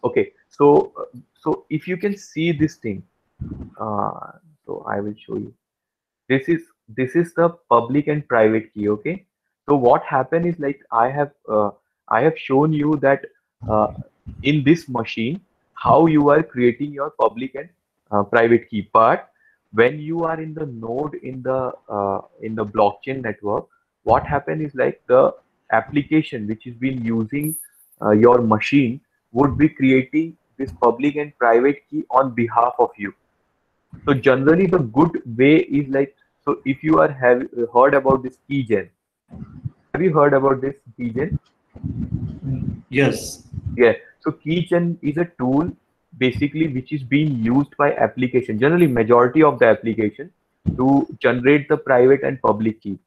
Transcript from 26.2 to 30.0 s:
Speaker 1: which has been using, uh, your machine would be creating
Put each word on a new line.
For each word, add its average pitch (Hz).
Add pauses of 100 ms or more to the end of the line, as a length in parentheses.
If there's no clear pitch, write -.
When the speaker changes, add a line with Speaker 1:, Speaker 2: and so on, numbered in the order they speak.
Speaker 1:
which 107
has 123
been 127
using, 117 (440)
uh, 104
your 120
machine 120 (320)
would 135
be 151
creating 139 (200)